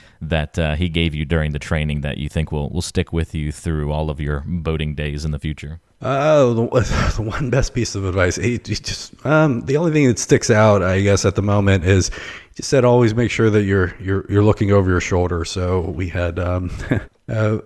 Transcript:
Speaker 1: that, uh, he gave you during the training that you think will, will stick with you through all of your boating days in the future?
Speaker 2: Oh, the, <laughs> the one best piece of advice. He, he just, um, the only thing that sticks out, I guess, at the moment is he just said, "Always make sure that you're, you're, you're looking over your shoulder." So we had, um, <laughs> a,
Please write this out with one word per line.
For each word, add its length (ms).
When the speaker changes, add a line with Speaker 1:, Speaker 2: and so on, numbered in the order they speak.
Speaker 1:
that, 380
uh, 180
he 140
gave 240
you 100
during 280
the 60
training 440
that 160
you 100
think 240
will, 160
will 140
stick 280
with 240
you 180
through 380
all 200
of 100
your 260
boating 480
days 300
in 60
the 80
future? 420
Speaker 2:
Oh, 520
the, 580
<laughs> 40
the 60
one 280
best 240
piece 200
of 120
advice. 300
He, 160
he 60
just, 560
um, 360
the 140
only 160
thing 140
that 120
sticks 320
out, 320
I 200
guess, 240
at 80
the 80
moment 420
is 240
he 480
just 140
said, 160
"Always 280
make 160
sure 200
that 140
you're, 360
you're, 300
you're 120
looking 300
over 160
your 140
shoulder." 420
So 360
we 180
had, 300
um, 320
<laughs> 260
a, 380